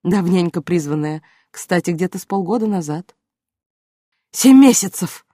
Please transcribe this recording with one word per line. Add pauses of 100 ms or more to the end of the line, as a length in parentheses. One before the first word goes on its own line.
"Давненько
призванная. (280)
Кстати,
где-то
с
полгода
назад". (1160)
"Семь
месяцев!"